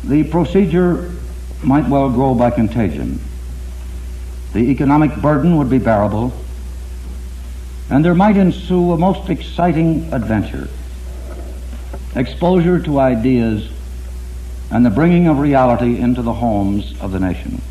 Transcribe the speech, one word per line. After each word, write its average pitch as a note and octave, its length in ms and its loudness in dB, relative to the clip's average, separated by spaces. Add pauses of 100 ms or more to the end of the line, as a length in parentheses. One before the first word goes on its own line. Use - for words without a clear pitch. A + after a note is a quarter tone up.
the D3 200 2
procedure F3 880 2 (500)
might C3+ 260 2
well C#3 220 2
grow C3 240 2
by A#2+ 160 4
contagion. G2 720 -2 (1300)
The G2+ 60 -2
economic C#3 640 4
burden D3+ 360 4
would C3 120 2
be C3 80 4
bearable, G#2 540 2 (1600)
and D3 160 2
there F3 80 4
might G3 240 6
ensue F3+ 540 2
a E3 80 2
most F#3 320 0
exciting E3 840 0
adventure, G#2 560 -2 (1500)
exposure F3 640 2
to D3 180 -2
ideas, A#2 720 2 (1000)
and A#2 120 4
the A#2+ 60 4
bringing E3+ 380 4
of D3 100 4
reality B2 640 4
into B2 200 2
the A#2 140 -2
homes G2+ 680 0
of F#2+ 120 -6
the F#2 80 -2
nation. - 500 -4